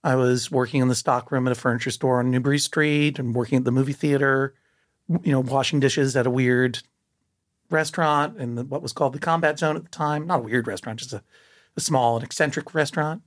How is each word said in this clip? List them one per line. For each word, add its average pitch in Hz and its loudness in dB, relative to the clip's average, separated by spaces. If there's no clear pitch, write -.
I 135 2
was 127 0
working 127 0
in 127 2
the 123 2
stock 123 -2
room 127 0
at 127 0
a 120 0
furniture 120 -2
store 127 0
on 127 2
Newbury 135 2
Street 147 0
and 120 -4
working 123 0
at 127 2
the 123 2
movie 135 2
theater, 139 0
w-, 170 0
you 147 4
know, 131 4
washing 135 0
dishes 135 2
at 120 4
a 127 2
weird 123 2
restaurant 156 0
in 120 -6
the, 120 -6
what 139 -6
was 131 -8
called 135 0
the - -10
Combat 160 0
Zone 156 0
at 175 -8
the - -20
time. 151 -2
Not 170 0
a - -10
weird 113 -2
restaurant, 110 -8
just - -12
a, 107 -10
a - -6
small 123 2
and 117 -4
eccentric 147 -4
restaurant. 156 -2